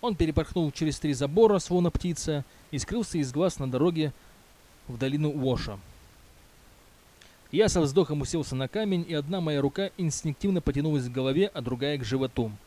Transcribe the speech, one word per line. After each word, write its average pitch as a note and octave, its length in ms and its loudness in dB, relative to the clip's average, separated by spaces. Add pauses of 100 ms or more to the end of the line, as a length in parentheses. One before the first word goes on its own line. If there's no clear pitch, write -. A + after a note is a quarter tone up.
Он A#3 140 -2
перепорхнул D#3 560 2
через D3+ 300 -2
три D3+ 120 0
забора, F3 460 6
словно F3 320 2
птица, D#3 540 -2 (260)
и C#3+ 80 -4
скрылся G3+ 400 -2
из C3 140 -2
глаз D#3+ 260 0
на C3+ 100 -4
дороге D3+ 440 0 (760)
в A#2+ 100 -12
долину C#3+ 340 0
Уоша. C3 480 -2 (1700)
Я G3+ 180 4
со F3+ 120 2
вздохом D3+ 400 2
уселся C3+ 340 -4
на C3 140 -2
камень, G3 400 -2
и E3 60 -6
одна D#3 260 -2
моя D3+ 200 0
рука C#3+ 360 0
инстинктивно E3+ 640 -2
потянулась C#3+ 480 0
к B2 40 -8
голове, C3+ 400 0
а D3+ 100 -8
другая B2+ 360 -2
к B2+ 60 -4
животу. B2+ 480 -2 (140)